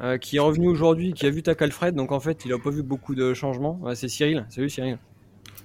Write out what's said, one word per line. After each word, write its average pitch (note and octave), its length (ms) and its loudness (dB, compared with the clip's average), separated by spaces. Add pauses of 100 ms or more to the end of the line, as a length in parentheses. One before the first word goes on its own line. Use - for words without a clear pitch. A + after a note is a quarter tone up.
euh, B2 160 0
qui - 200 -6
est C#3+ 40 6
revenu D#3 280 4
aujourd'hui, E3 440 4
qui D3 140 0
a C#3 40 6
vu D#3 120 -2
TAC D#3+ 180 0
Alfred, F3 340 0
donc C3+ 180 -2
en C#3 60 0
fait, D3+ 280 -4
il B2 80 -2
a B2 40 -2
pas C#3 120 -4
vu D3 120 -2
beaucoup C3+ 320 -6
de B2+ 200 2
changements. C#3 480 -4
Ouais, B2 120 -4
c'est B2 140 -6
Cyril. D3 400 0
Salut C3+ 220 -4
Cyril. C3 260 -4 (680)